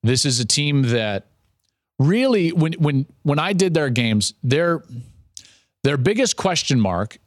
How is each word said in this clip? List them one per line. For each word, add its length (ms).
This 200
is 160
a 40
team 380
that 440
really, 520
when, 220
when, 320
when 180
I 140
did 200
their 160
games, 440
their, 400
their 120
biggest 400
question 420
mark, 500